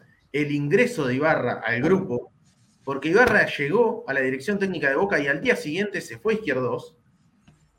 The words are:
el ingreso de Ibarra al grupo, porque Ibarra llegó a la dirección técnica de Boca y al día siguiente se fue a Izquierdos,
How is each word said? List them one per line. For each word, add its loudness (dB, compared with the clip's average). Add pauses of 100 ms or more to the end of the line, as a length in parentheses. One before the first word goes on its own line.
(320)
el 0
ingreso 0
de 0
Ibarra 0 (120)
al 0
grupo, 0 (520)
porque -4
Ibarra 6
llegó 0
a -2
la 0
dirección -2
técnica 0
de 0
Boca 2
y -2
al 0
día 2
siguiente -4
se -16
fue 0
a 0
Izquierdos, -4 (840)